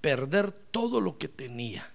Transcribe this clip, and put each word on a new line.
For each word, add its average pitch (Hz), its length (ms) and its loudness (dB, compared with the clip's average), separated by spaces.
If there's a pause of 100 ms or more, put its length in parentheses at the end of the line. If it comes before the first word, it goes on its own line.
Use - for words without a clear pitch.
perder 151 500 2
todo 233 480 0
lo 92 180 0
que - 100 -6
tenía. 120 680 -8